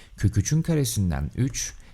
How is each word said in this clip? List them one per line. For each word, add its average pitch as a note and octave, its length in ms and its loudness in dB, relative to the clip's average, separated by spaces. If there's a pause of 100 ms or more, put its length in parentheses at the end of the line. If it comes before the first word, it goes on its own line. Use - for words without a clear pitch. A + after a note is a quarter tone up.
(180)
kök - 200 2
üçün D3+ 240 2
karesinden G2+ 720 0
üç, - 380 -2 (200)